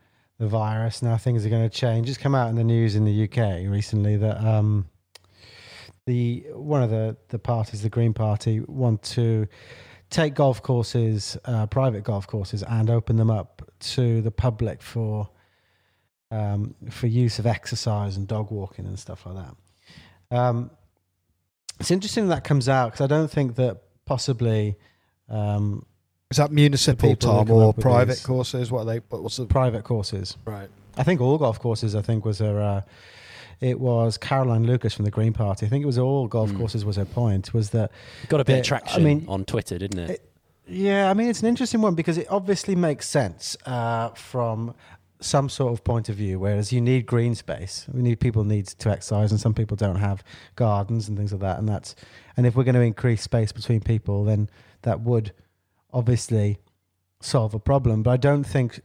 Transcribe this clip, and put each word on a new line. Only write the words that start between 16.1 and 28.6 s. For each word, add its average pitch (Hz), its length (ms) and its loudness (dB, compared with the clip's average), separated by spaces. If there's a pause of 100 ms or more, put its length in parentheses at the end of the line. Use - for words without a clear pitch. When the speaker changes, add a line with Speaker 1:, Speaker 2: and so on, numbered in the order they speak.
Speaker 1:
um, 104 460 -4 (140)
for - 180 -4
use 117 320 2
of 110 80 -2
exercise 104 720 -2
and 98 100 -6
dog 110 240 -4
walking 95 340 -10
and 95 140 -10
stuff - 260 -16
like 90 100 -14 (100)
that. - 920 -14
Um, 123 340 0 (1080)
it's - 100 -4
interesting 196 380 0
that 151 160 0
comes 135 240 2
out 131 240 2
'cause - 100 -6
I 139 60 2
don't 151 240 2
think 131 240 -2
that 127 280 -2 (220)
possibly, 110 720 0 (540)
um, 104 560 -2 (460)
Speaker 2:
Is - 60 -2
that 147 140 2
municipal, 143 580 4
Speaker 1:
the 104 60 6
people 123 160 2
who 104 60 6
Speaker 2:
Tom, 107 100 4
Speaker 1:
come 113 80 6
Speaker 2:
or 110 140 10
Speaker 1:
up 110 80 2
with 110 60 0
Speaker 2:
private 123 320 6
Speaker 1:
these - 100 -10
Speaker 2:
courses? 127 460 -2